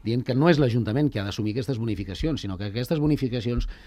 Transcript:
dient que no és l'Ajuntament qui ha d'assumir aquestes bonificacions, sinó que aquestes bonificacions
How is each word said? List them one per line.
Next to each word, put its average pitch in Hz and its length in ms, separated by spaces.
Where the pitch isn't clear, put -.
dient 120 220
que 127 80
no 151 160
és 151 100
l'Ajuntament 123 480
qui 104 140
ha - 20
d'assumir 104 300
aquestes 123 260
bonificacions, 113 600
sinó 95 160
que 101 100
aquestes 123 320
bonificacions 123 680